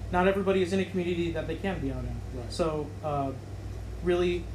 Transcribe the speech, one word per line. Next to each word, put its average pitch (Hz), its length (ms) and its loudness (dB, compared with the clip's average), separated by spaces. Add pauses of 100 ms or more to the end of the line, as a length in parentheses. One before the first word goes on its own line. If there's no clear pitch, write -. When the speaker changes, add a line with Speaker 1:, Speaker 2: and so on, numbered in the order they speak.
(120)
Speaker 1:
Not 180 160 6
everybody 190 340 4
is 175 100 2
in 190 80 4
a 185 60 2
community 170 460 0
that 151 160 -2
they 160 80 -2
can 175 240 -2
be 135 120 -2
out 127 120 -4
in. 123 360 -6
Speaker 2:
Right. 120 120 -8
Speaker 1:
So, 156 360 0 (160)
uh, 143 280 0 (720)
really 175 400 2 (120)